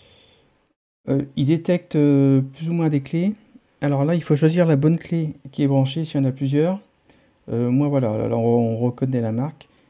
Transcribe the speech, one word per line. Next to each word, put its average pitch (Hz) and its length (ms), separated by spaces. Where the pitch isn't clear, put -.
Euh, 135 140
il 139 100
détecte, 165 500
euh, 139 460
plus 135 260
ou 170 60
moins 165 160
des 147 100
clés. 170 320
Alors 143 240
là, 165 100
il 165 80
faut 151 140
choisir 160 300
la 160 100
bonne 156 220
clé 165 360
qui - 120
est 139 60
branchée, 135 360
s'il 151 160
y 135 40
en - 20
a 127 60
plusieurs. 143 480
Euh, 120 200
moi, 143 180
voilà, 131 240
alors 113 320
on, 117 300
on - 20
reconnaît 123 460
la 110 100
marque. 135 360